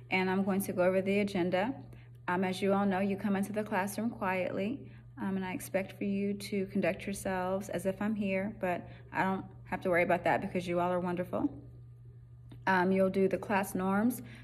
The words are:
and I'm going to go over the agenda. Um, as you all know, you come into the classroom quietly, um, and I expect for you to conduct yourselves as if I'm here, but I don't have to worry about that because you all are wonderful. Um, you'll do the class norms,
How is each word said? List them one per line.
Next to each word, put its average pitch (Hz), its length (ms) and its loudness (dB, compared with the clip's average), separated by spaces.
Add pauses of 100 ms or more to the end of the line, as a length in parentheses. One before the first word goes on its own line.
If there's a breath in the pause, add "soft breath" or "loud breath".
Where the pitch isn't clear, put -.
(120)
and 185 180 2
I'm 190 140 4
going 196 200 2
to 196 100 -4
go 180 100 2
over 190 180 4
the 196 180 2
agenda. 190 540 2 (540 loud breath)
Um, 185 160 0
as 185 180 -2
you 196 120 4
all 202 120 4
know, 185 140 4
you 202 160 2
come 196 220 0
into 202 160 0
the 208 100 0
classroom 214 460 0
quietly, 190 840 -2 (300 loud breath)
um, 196 160 0
and 190 80 -2
I 185 80 -4
expect 196 440 -4
for - 60 -6
you 202 300 0
to 202 320 -4
conduct 190 400 0
yourselves 196 640 -2
as 180 160 -4
if 190 160 -2
I'm 208 120 0
here, 196 460 0
but 180 260 -2 (280 loud breath)
I 160 100 2
don't 190 220 0 (180)
have - 200 -4
to 190 60 0
worry 175 140 6
about 175 220 2
that 151 160 4
because 180 260 -2
you 175 140 2
all 180 100 2
are 180 80 0
wonderful. 175 500 -2 (1160)
Um, 185 240 4
you'll 190 180 6
do 190 200 4
the 185 80 2
class 202 380 0
norms, 196 460 2 (220 loud breath)